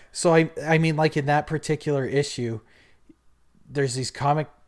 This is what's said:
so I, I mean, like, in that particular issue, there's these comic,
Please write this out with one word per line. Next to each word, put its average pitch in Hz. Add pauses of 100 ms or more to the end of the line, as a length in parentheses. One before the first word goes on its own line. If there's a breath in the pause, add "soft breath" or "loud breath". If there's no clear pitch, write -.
(120)
so 170
I, 165 (160)
I 160
mean, 160
like, 156
in 143
that 147
particular 147
issue, 120 (1080 soft breath)
there's 135
these 127
comic, 147 (200)